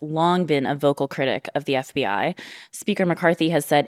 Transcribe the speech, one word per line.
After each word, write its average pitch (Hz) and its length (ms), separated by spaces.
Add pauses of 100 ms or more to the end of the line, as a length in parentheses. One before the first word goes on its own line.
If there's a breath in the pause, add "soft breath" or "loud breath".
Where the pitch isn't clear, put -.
long 165 440
been 143 220
a 139 80
vocal 143 320
critic 131 480
of 143 120
the 139 100
F 131 180
B 135 100
I. 101 300 (380 loud breath)
Speaker 196 340
McCarthy 170 440
has 156 140
said 147 240